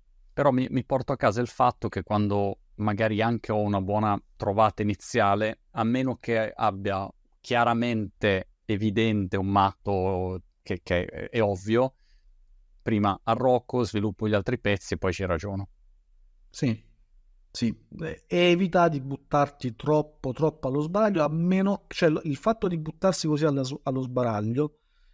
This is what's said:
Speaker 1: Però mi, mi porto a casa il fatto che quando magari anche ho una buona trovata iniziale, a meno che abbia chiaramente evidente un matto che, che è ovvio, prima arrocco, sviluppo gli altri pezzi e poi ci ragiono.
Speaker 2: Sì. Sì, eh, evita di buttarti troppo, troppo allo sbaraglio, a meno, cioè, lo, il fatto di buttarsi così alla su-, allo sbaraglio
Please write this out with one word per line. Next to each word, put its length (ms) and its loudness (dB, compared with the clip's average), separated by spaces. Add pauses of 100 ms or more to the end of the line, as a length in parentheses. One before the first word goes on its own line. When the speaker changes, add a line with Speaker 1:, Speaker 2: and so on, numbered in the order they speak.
(340)
Speaker 1:
Però 180 2
mi, 180 2
mi 160 -2
porto 260 -2
a 60 -4
casa 240 2
il 60 -2
fatto 420 -2
che 140 -6
quando 560 0 (160)
magari 460 0
anche 300 -2
ho 80 0
una 220 0
buona 400 -2 (160)
trovata 440 2
iniziale, 800 0 (100)
a 120 -2
meno 320 -2
che 380 -2
abbia 560 -2 (320)
chiaramente 1080 0 (120)
evidente 720 0
un 120 -2
matto 960 0 (200)
che, 200 -6
che 240 -2
è 360 -6
ovvio, 540 0 (880)
prima 400 0
arrocco, 600 0
sviluppo 460 -2
gli 40 0
altri 240 0
pezzi 360 -2
e 40 -2
poi 140 -2
ci 140 -4
ragiono. 420 -4 (840)
Speaker 2:
Sì. 400 -4 (640)
Sì, 240 -2 (260)
eh, 260 -10
evita 600 4
di 120 -4
buttarti 760 -2
troppo, 580 -2
troppo 340 -2
allo 140 0
sbaraglio, 420 2
a 60 0
meno, 580 0
cioè, 220 2
lo, 140 0
il 120 -4
fatto 320 0
di 100 -2
buttarsi 500 -2
così 180 2
alla 180 2
su-, 200 -8
allo 180 -2
sbaraglio 800 -2 (340)